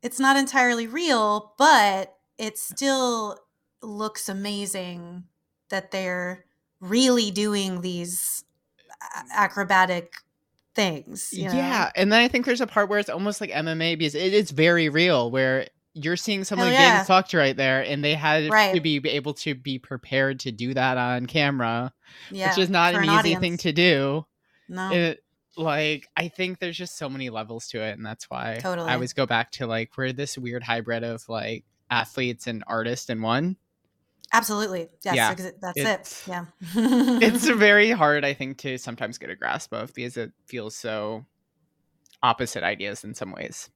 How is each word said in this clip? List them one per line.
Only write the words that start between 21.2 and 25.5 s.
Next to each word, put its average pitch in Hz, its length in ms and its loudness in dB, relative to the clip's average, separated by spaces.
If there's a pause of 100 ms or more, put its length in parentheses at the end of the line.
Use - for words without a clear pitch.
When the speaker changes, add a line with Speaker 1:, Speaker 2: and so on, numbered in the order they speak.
Speaker 2:
camera, 127 680 0 (380)
Speaker 1:
Yeah, 190 180 -2
Speaker 2:
which 185 80 0
is 185 140 2
not 175 240 4
Speaker 1:
for 202 60 2
Speaker 2:
an 165 80 2
Speaker 1:
an 208 100 6
Speaker 2:
easy 175 160 2
thing 175 180 -2
Speaker 1:
audience. 175 80 -6
Speaker 2:
to 175 120 0
do. 151 520 2 (420)
Speaker 1:
No. 185 240 -6
Speaker 2:
It, 170 280 0 (360)